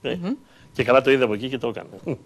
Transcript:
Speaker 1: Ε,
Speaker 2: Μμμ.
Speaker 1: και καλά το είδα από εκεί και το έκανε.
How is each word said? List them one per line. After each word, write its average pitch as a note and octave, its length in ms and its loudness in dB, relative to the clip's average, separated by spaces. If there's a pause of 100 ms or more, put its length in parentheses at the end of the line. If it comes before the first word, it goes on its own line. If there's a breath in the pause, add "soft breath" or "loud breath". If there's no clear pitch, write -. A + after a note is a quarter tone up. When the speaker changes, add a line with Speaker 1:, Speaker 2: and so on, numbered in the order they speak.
Speaker 1:
Ε, B2+ 180 -4
Speaker 2:
Μμμ. F3+ 120 -4 (400 soft breath)
Speaker 1:
και B2 120 -2
καλά B2+ 180 6
το C3 80 2
είδα C3 140 6
από G#2+ 100 0
εκεί A2+ 140 -6
και C3 100 -6
το A#2+ 100 -4
έκανε. G2+ 580 -10